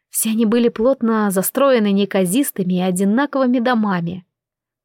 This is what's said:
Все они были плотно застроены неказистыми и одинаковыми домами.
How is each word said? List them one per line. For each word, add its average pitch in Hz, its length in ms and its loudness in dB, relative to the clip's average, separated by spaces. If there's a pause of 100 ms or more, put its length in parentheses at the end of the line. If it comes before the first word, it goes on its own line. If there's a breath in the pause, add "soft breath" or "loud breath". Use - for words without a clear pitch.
(180)
Все 220 120 -2
они 226 160 0
были 233 220 2
плотно 226 600 0
застроены 214 600 0
неказистыми 196 840 0
и - 20 0
одинаковыми 240 800 0
домами. 196 680 -2 (580)